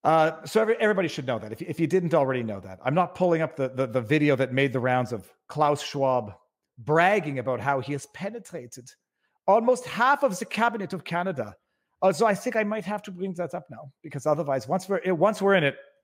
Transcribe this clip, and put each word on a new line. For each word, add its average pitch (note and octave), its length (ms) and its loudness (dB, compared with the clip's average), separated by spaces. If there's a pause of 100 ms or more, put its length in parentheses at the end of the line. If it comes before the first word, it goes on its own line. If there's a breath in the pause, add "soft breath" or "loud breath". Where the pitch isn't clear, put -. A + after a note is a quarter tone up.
Uh, D#3+ 280 4 (140)
so A3 160 0
every-, A3 160 2
everybody G#3 300 2
should C3+ 200 -6
know A#2+ 120 -2
that, G#2 120 -12
if, A2+ 100 -10
if E3 180 -8
you E3 80 2
didn't F3 260 0
already C3 280 2
know G#2 180 -6
that. F#2 260 -16
I'm C3 80 2
not F3 220 0
pulling E3+ 260 2
up - 140 -4
the, C3 140 -2
the, C3 160 -2
the A#2+ 160 -2
video C#3+ 360 4
that B2+ 160 0
made C3+ 180 2
the C3 80 -2
rounds B2+ 320 0
of G#2+ 180 -8 (180)
Klaus D3 340 0
Schwab B2+ 520 -2 (440)
bragging D3+ 640 2
about A#2+ 200 -2
how C3+ 220 0
he C3 100 -8
has C#3 160 -6
penetrated E3+ 840 -14 (560)
almost A#3 400 4
half C4+ 380 2
of G#3 160 0
the A3+ 60 -6
cabinet G#3+ 480 -2
of F3 100 -8
Canada. E3+ 500 -4 (480)
Uh, F#3+ 120 4
so F#3 120 2
I G#3 80 4
think A3+ 220 -4
I A3 80 0
might G#3 220 -4
have G#3 180 -6
to G3+ 80 -12
bring F#3 220 -8
that E3+ 200 -6
up E3 160 -10
now, C3+ 220 -18 (100)
because D3 240 -10
otherwise, C#3+ 440 0
once F#3 180 -2
we're, F#3 260 0
once F#3+ 280 2
we're G3 140 6
in D#3+ 100 4
it C3+ 100 0 (280)